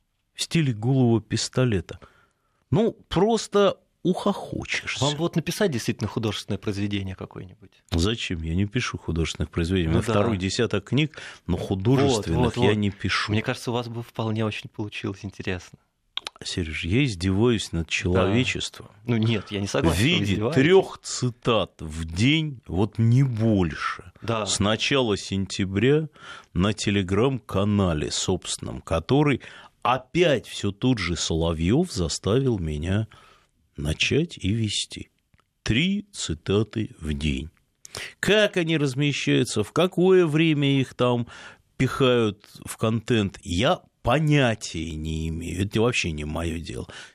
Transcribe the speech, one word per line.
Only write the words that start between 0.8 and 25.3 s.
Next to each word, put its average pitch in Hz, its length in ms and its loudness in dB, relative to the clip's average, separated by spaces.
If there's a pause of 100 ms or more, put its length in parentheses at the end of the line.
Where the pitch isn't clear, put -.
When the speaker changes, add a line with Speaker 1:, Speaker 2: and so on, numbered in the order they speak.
Speaker 1:
пистолета". 117 800 -2 (680)
Ну, 196 220 2 (160)
просто 202 680 2 (240)
ухохочешься. - 1000 -4
Speaker 2:
Вам 147 140 0
вот 165 200 -2
написать 175 340 -2
действительно 110 380 -4
художественное 107 500 -4
произведение 101 580 -4
какое-нибудь? - 640 -18 (100)
Speaker 1:
Зачем? 87 500 0
Я 80 120 -2
не 98 120 2
пишу 101 320 -4
художественных 80 520 -2
произведений. 85 380 0
Speaker 2:
Ну 80 60 2
Speaker 1:
У - 80 4
меня - 40 -4
Speaker 2:
да. 117 60 -2
Speaker 1:
второй 104 240 2
десяток 95 480 -2
книг, 147 340 -2 (280)
но 87 100 0
художественных 104 840 2
Speaker 2:
Вот, - 180 2
вот, 123 60 0
Speaker 1:
я - 80 4
Speaker 2:
вот. 107 60 2
Speaker 1:
не 104 140 0
пишу. - 420 -2
Speaker 2:
Мне 107 80 2
кажется, - 300 -6
у 113 40 -2
вас 120 140 -4
бы 117 140 -10
вполне 110 420 -2
очень - 240 -6
получилось 104 540 -8
интересно. - 560 -8 (680)
Speaker 1:
Серёж, 78 400 -4
я 110 200 2
издеваюсь 98 680 2
над 82 140 -2
Speaker 2:
Да. - 40 -10
Speaker 1:
человечеством. 95 960 0 (180)
Speaker 2:
Ну 120 100 0
нет, 110 340 0
я 101 100 -2
не 101 60 -2
согласен, - 300 0
Speaker 1:
В - 40 -2
Speaker 2:
что 110 40 4
вы 156 140 4
Speaker 1:
виде 101 160 0
Speaker 2:
издеваетесь. 123 280 2
Speaker 1:
трёх 185 400 4
цитат 113 800 -2
в 80 240 -8
день, 131 600 0
вот 92 320 -2
не 117 240 6
больше. 107 960 0
Speaker 2:
Да. 110 260 -2
Speaker 1:
С - 140 -2
начала 110 560 2
сентября 98 920 0 (440)